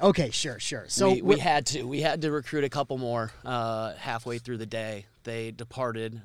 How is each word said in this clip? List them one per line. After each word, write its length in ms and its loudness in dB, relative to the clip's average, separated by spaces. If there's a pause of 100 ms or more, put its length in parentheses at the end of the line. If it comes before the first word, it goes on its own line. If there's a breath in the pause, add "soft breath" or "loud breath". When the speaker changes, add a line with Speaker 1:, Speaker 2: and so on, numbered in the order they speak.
Speaker 1:
okay, 260 6
sure, 300 -4
sure. 280 -6
So 260 4
Speaker 2:
we, 100 4
we 120 8
Speaker 1:
we're 60 2
Speaker 2:
had 260 4
to, 160 -2
we 180 -4
had 200 0
to 100 0
recruit 320 -2
a 60 2
couple 300 -2
more, 320 -2 (120)
uh, 520 -2
halfway 420 -6
through 200 -8
the 100 -8
day. 380 -6 (180)
They 280 -6
departed 720 -6